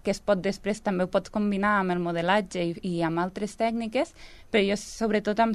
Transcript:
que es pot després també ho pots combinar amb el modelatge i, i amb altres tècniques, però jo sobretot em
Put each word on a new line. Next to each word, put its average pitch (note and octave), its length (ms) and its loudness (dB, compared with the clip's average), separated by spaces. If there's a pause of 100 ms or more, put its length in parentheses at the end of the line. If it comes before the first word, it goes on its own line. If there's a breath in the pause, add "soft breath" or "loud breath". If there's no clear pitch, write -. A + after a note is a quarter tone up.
que G#3 80 0
es G3 120 -4
pot G3+ 160 2
després G3 420 -2
també F#3 220 0
ho F3+ 80 -4
pots F#3+ 180 0
combinar G#3 520 0
amb F#3 100 0
el F3 80 0
modelatge F3 640 0
i, E3+ 100 -2 (220)
i E3 80 0
amb E3 160 0
altres F#3+ 400 -4
tècniques, A#3 540 -2 (380 loud breath)
però G#3 120 4
jo G3+ 160 0
sobretot G#3+ 640 0
em A3+ 120 2